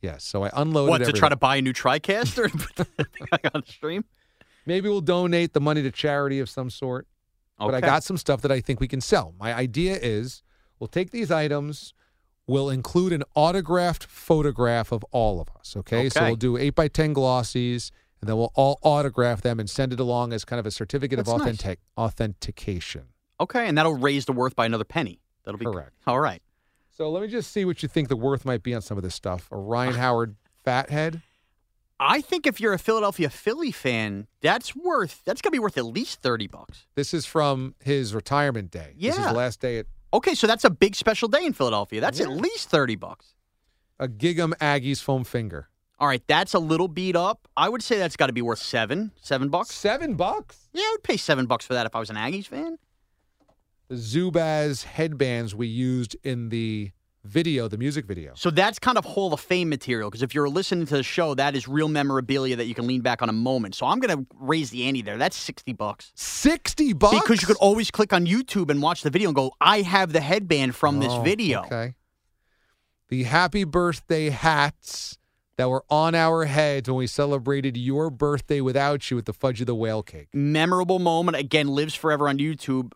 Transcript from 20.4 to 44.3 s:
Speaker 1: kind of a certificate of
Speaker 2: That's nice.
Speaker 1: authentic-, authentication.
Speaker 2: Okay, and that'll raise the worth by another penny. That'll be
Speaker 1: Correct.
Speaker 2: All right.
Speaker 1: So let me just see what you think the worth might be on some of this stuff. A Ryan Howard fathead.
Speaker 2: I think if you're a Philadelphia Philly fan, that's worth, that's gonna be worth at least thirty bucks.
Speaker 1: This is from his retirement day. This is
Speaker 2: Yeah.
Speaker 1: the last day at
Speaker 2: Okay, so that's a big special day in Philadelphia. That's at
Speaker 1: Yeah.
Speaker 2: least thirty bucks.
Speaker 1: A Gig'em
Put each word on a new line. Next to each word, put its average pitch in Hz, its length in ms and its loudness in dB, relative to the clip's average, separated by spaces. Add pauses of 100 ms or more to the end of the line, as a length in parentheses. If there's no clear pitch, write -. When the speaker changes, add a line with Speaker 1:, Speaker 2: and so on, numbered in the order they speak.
Speaker 1:
kind 120 160 -6
of 107 60 -6
a 107 60 -4
certificate 131 480 -4
of 101 80 -2
Speaker 2:
That's 117 100 2
nice. - 40 0 (140)
Speaker 1:
authentic-, 95 240 -6 (160)
authentication. 104 1080 -6 (360)
Speaker 2:
Okay, 233 280 0
and 151 100 2
that'll 160 200 4
raise 139 280 2
the 139 80 -2
worth 123 240 0
by 117 80 2
another 113 180 0
penny. 123 380 -6 (240)
That'll 101 140 -10
be 117 60 -6
Speaker 1:
Correct. 87 280 -8 (120)
Speaker 2:
All 127 140 2
right. 110 220 -2 (480)
Speaker 1:
So 156 200 -6
let 175 120 -4
me 214 60 -6
just 220 240 -6
see 202 140 0
what 180 160 -2
you 151 80 -4
think 143 200 -2
the 131 80 2
worth 131 280 0
might 123 160 -2
be 123 120 -4
on 113 80 -4
some 107 160 -6
of 92 60 -6
this 90 120 -6
stuff. 90 360 -6
A - 60 -10
Ryan 120 380 -2
Howard 117 400 2 (280)
fathead. 147 580 -2 (800)
Speaker 2:
I 202 220 4
think 330 240 -4
if 262 140 0
you're 208 140 2
a 180 60 -2
Philadelphia 208 520 0
Philly 269 400 -4
fan, 110 560 -4 (140)
that's 208 340 0
worth, 294 500 -2
that's - 160 -4
gonna 392 100 -2
be 285 80 0
worth 214 180 -2
at 123 80 -2
least 160 360 -8
thirty 113 260 -2
bucks. - 380 -20 (100)
Speaker 1:
This 143 180 -2
is 160 120 -4
from 135 540 0
his 135 340 0
retirement 117 580 0
day. 78 280 -12
This 233 160 0
is 392 80 -2
Speaker 2:
Yeah. 359 80 0
Speaker 1:
the 117 60 0
last 123 240 -2
day 120 180 -2
at 107 60 -10 (280)
Speaker 2:
Okay, 294 220 2
so - 100 2
that's 220 180 2
a 269 60 10
big 196 260 4
special 220 320 0
day 277 160 2
in 294 100 -2
Philadelphia. 110 460 0
That's 185 200 -2
at - 100 0
Speaker 1:
Yeah. 135 60 -6
Speaker 2:
least 359 340 -4
thirty 131 260 4
bucks. - 380 -14 (640)
Speaker 1:
A 131 80 -4
Gig'em 160 520 0